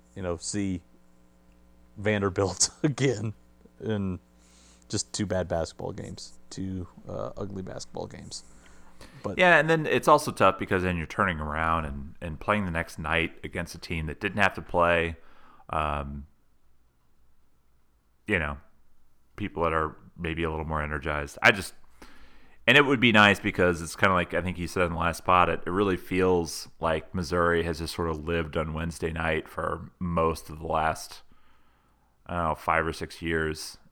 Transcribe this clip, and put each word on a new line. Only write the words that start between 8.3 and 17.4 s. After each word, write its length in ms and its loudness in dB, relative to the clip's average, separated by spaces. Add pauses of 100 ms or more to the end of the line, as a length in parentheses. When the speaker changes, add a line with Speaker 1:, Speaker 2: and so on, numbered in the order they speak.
Speaker 1:
But 160 -6
Speaker 2:
Yeah, 200 8
and 100 4
then 180 4
it's 220 2
also 220 6
tough 280 4
because 240 0
then 140 0
you're 100 -4
turning 340 0
around 460 0
and, 340 -8
and 200 -8
playing 240 0
the 60 -2
next 280 -4
night 340 0 (100)
against 320 -8
a 40 -14
team 280 -6
that 140 -8
didn't 180 -2
have 160 4
to 80 -10
play, 540 2 (540)
um, 560 -4 (2000)